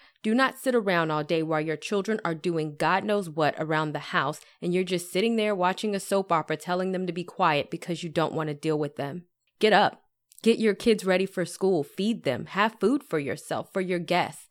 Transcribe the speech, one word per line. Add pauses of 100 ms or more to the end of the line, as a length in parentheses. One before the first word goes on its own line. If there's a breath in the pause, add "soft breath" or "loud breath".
(240 soft breath)
do
not
sit
around
all
day
while
your
children
are
doing
God
knows
what
around
the
house (220 soft breath)
and
you're
just
sitting
there
watching
a
soap
opera
telling
them
to
be
quiet
because
you
don't
want
to
deal
with
them. (340)
Get
up. (400)
Get
your
kids
ready
for
school.
Feed
them.
Have
food
for
yourself,
for
your
guests.